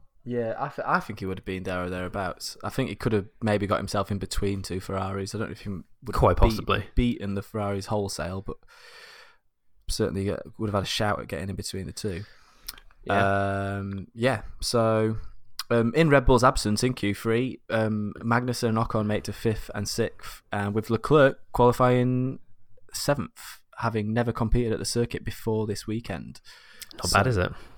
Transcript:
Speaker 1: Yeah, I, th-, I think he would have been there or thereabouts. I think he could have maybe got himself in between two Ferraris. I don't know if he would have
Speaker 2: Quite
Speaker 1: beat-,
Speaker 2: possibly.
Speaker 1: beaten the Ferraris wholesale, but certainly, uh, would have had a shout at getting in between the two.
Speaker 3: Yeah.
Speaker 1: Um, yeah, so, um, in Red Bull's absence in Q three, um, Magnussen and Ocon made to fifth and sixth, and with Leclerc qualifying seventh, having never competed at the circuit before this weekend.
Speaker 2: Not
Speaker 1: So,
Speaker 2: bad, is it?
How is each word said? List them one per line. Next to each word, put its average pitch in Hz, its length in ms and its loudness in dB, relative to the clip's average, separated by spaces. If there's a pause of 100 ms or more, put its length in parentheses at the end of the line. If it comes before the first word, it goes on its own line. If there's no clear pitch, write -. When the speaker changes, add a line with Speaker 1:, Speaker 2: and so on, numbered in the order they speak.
(240)
Speaker 1:
Yeah, 120 340 -2
I, - 100 -4
th-, - 180 -8
I 160 140 2
think 104 200 -10
he 101 60 -4
would 92 120 -4
have - 80 -14
been 92 160 -4
there 90 220 -2
or 90 60 -4
thereabouts. 92 720 -6
I - 60 -6
think - 220 -2
he - 40 -6
could 113 180 -2
have 101 140 2 (140)
maybe 104 260 2
got 95 120 2
himself 98 320 -2
in 101 80 -2
between 98 420 -2
two 95 180 -6
Ferraris. 98 560 -6
I 104 40 -4
don't 110 100 -4
know - 40 -8
if - 100 -12
he 104 80 -8
would 90 120 -8 (260)
have 101 60 -6
Speaker 2:
Quite 95 220 6
Speaker 1:
beat-, - 40 4 (100)
Speaker 2:
possibly. 101 340 0 (100)
Speaker 1:
beaten 120 400 2
the 98 80 -2
Ferraris 101 440 -4
wholesale, 95 560 -2
but - 140 -8 (1300)
certainly, 98 420 -2
uh, 90 60 -2 (220)
would 110 100 -2
have 101 60 -4
had 101 80 2
a - 40 -4
shout 104 340 -2
at 57 80 -12
getting 87 200 -6
in 101 80 -6
between 98 300 -8
the - 60 -8
two. 101 320 -6 (800)
Speaker 3:
Yeah. 98 760 0
Speaker 1:
Um, 98 340 -6
yeah, 117 300 0 (180)
so, 110 560 2 (540)
um, 117 240 4
in 160 160 6
Red 139 160 6
Bull's 127 180 8
absence 107 380 4
in 123 100 2
Q 101 220 0
three, 117 460 -2 (100)
um, 107 480 0
Magnussen 120 500 0
and 110 80 2
Ocon 113 300 0
made 104 180 0
to 107 80 -6
fifth - 420 -2
and 104 140 -4
sixth, - 540 -4 (100)
and 101 220 -2
with 107 160 0
Leclerc 135 480 6 (140)
qualifying 127 880 4 (520)
seventh, - 680 -4 (180)
having 110 340 -2
never 120 200 2
competed 117 420 2
at 78 40 -4
the - 60 -4
circuit - 400 -2
before 107 420 -2
this 101 200 -6
weekend. 98 560 -8 (520)
Speaker 2:
Not - 140 -8
Speaker 1:
So, - 100 0
Speaker 2:
bad, - 100 0
is 120 80 0
it? 90 160 0 (260)